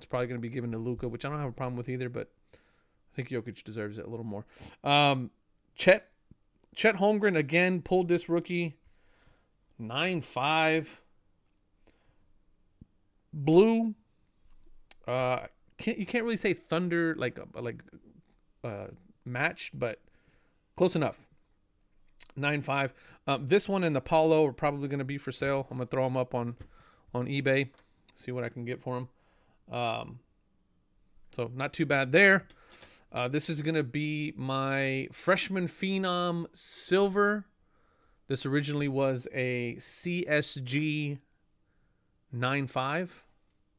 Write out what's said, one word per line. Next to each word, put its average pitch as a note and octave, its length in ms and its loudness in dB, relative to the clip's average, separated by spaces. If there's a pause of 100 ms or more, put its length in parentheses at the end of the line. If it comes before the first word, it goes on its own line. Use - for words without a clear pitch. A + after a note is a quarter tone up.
It's - 20 -16
probably B2 220 -2
gonna B2 120 -6
be A#2 100 -6
given A#2+ 240 -4
to A2+ 40 -4
Luka, A#2 300 -4
which A#2+ 180 -8
I C#3 40 -4
don't D3 100 -4
have C#3+ 100 -4
a A#2 40 -8
problem B2+ 220 -6
with A#2+ 140 -6
either, B2+ 200 -4
but A#2+ 200 -8 (240)
I - 640 -20
think B2 140 -8
Jokic A#2 340 -8
deserves G#2 340 -8
it - 80 -10
a G2+ 40 -12
little A2+ 160 -10
more. G#2 200 -8 (380)
Um, C#3 480 4 (440)
Chet, G3 340 6 (640)
Chet A3 220 4
Holmgren, G3+ 380 4
again, E3 460 4
pulled F3+ 260 2
this E3+ 220 0
rookie. E3+ 460 0 (1040)
Nine D3 420 -2
five. D#3 800 0 (2250)
Blue. G#3+ 640 6 (1120)
Uh, B2 400 0 (320)
can't, - 180 -4
you G3 80 -4
can't A#3 180 -2
really A#3 140 0
say G3 160 0
Thunder, E3+ 640 0
like, - 220 -4
uh, - 200 -14
like, A#2+ 220 -8 (800)
uh, G2+ 240 -8 (380)
match, C#3 480 -2
but B2 260 -4 (760)
close F3 200 2
enough. C3+ 300 -2 (1120)
Nine C#3+ 260 0
five. C#3 320 0 (320)
Um, C3+ 220 0
this F#3+ 200 4
one G3 160 0
and D#3+ 120 2
the C3 60 2
Paulo D#3+ 440 6
are C3+ 80 0
probably C#3+ 340 -2
gonna C#3 160 -4
be C#3 140 -6
for C3+ 140 -6
sale. C3+ 400 0
I'm B2+ 60 -8
gonna B2+ 100 -4
throw C3 180 0
'em B2+ 100 -2
up B2+ 200 -2
on, A#2+ 220 -4 (540)
on B2 140 -2
eBay, C3+ 460 0 (420)
see - 180 -12
what B2 120 -4
I A#2 60 -4
can A#2+ 160 -10
get B2 180 -6
for B2+ 140 -4
'em. B2+ 120 -6 (640)
Um, A#2 460 -6 (1120)
so A#2 220 -6
not C3+ 180 -4
too D#3+ 140 0
bad C3+ 240 2
there. F#3+ 360 6 (640)
Uh, B2 160 -2
this D3 220 -2
is D3+ 140 -4
gonna D#3 200 0
be D3+ 520 -4
my C3+ 760 -2
freshman F#3 560 0
phenom F3 880 0
silver. G3+ 920 2 (800)
This C3+ 180 -4
originally D3 420 0
was C3+ 460 0
a B2 460 -2
C - 460 -4
S D3+ 300 0
G C#3+ 640 -2 (1120)
nine C3 360 0
five. C#3+ 560 -4 (560)